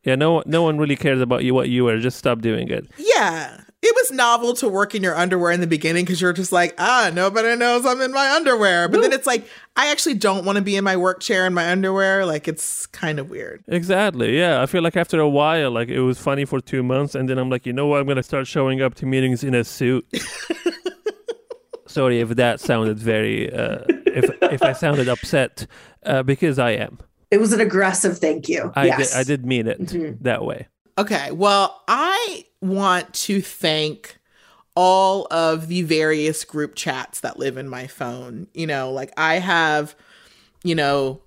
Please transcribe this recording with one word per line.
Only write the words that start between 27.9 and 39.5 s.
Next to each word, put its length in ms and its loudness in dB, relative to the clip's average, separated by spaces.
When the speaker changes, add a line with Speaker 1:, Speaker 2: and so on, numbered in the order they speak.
Speaker 3:
thank 280 0
you. 280 -4
Speaker 1:
I 100 2
Speaker 3:
Yes. 260 2
Speaker 1:
did, 80 0
I 40 0
did 220 -2
mean 220 0
it 140 -4
Speaker 3:
Mm-hmm. 420 -6
Speaker 1:
that 220 -2
way. 220 -8
Speaker 2:
Okay, 340 -2
well, 560 2
I 580 -2
want 540 0
to 260 -2
thank 760 -4
all 540 4
of 380 0
the 160 -2
various 600 0
group 300 -6
chats 440 -8
that 180 -8
live 200 -6
in 100 -10
my 200 -12
phone. 640 -12
You 140 -8
know, 240 -4
like, 260 -8
I 220 2
have, 560 0